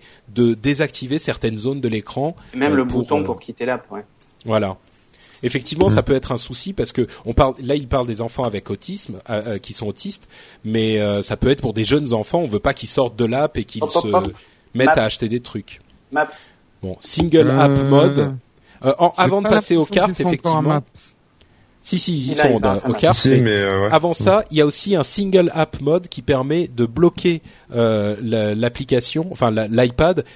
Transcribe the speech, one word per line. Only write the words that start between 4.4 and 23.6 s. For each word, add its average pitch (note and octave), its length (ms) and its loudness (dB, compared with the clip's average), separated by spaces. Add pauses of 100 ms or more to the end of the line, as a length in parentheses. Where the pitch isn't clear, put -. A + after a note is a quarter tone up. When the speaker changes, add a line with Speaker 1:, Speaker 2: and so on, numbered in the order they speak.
Speaker 1:
Voilà. G#2+ 320 0 (640)
Effectivement, D3 440 0
Speaker 3:
Mm. - 60 4
Speaker 1:
ça C3 100 4
peut C#3 120 2
être C3 160 -4
un A#2+ 60 -2
souci C#3 340 -8
parce B2 220 -6
que A#2+ 120 0 (200)
on A#2 80 -6
parle, C3 280 4
là, C3 140 -2
il C#3+ 140 -6
parle B2+ 180 0
des A2+ 140 -6
enfants A#2 240 -6
avec G#2 240 -6
autisme, G2+ 500 -10 (100)
euh, G#2+ 180 -2
euh, G#2 100 -4
qui - 160 -12
sont G#2+ 140 -8
autistes, - 420 -10 (340)
mais, A2 380 0
euh, G2+ 200 0
ça G#2+ 140 -4
peut - 160 0
être - 100 0
pour A2+ 120 -2
des A2 120 -2
jeunes C3+ 280 0
enfants. A2+ 260 -2
On E3 80 -2
veut G#2 120 -2
pas C#3 140 -2
qu'ils - 160 -10
sortent A2+ 280 -2
de A#2+ 80 0
l'app C#3 320 -2
et G#2+ 80 -6
qu'ils - 180 -6
Speaker 2:
Hop, D3+ 100 -4
hop, E3+ 80 4
Speaker 1:
se - 60 -6
Speaker 2:
hop. F#3 200 2 (460)
Speaker 1:
mettent B2+ 140 2
Speaker 2:
Maps. D#3 140 6
Speaker 1:
à - 20 2
acheter A2 240 -2
des A#2+ 140 -2
trucs. - 400 -12 (320)
Speaker 2:
Maps. D3+ 140 0 (540)
Speaker 1:
Bon, F#2 200 -8
single D#3+ 480 4
Speaker 3:
Euh, C3+ 100 4
Speaker 1:
app C#3+ 120 6 (180)
mode. C#3+ 460 4 (500)
Euh, C#3 140 4
en, E3+ 180 4
Speaker 3:
j'ai F#3 60 4
Speaker 1:
avant G3 180 2
de G3+ 80 -2
Speaker 3:
pas G#3 60 6
Speaker 1:
passer G#3 200 2
aux D#3+ 60 4
Speaker 3:
l'impression D3+ 140 -2
Speaker 1:
cartes, G3 200 4
Speaker 3:
qu'ils - 0 -
sont - 80 -6
encore E3+ 320 0
à D#3 40 2
Speaker 1:
effectivement. - 20 2 (140)
Speaker 3:
Maps. C#3+ 80 -2 (1000)
Speaker 1:
Si, - 180 -4
si, F3+ 180 -2
ils C3 60 -2
y C3 80 -4
Speaker 2:
Il C#3+ 80 -2
a D3+ 40 4
Speaker 1:
sont C#3+ 80 0
Speaker 2:
une A#2 40 2
Speaker 1:
euh, G#2+ 40 0
Speaker 2:
barre, G2+ 180 0 (120)
Speaker 1:
aux A#2 40 0
Speaker 2:
ça - 60 -4
Speaker 1:
cartes. E3+ 200 4
Speaker 4:
Si, - 100 0
Speaker 1:
mais C3+ 120 6
Speaker 4:
mais, A2+ 100 2
euh, G2 360 0